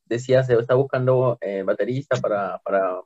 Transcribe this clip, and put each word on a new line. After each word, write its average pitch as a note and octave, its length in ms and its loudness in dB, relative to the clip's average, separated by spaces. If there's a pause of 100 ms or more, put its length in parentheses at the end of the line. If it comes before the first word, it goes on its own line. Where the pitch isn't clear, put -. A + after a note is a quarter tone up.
decía, B2+ 360 2
se B2+ 160 2
está B2 160 0
buscando, B2+ 680 2
eh, G2 220 -4
baterista B2 580 -2
para, G2 440 -2
para, F#2+ 420 -2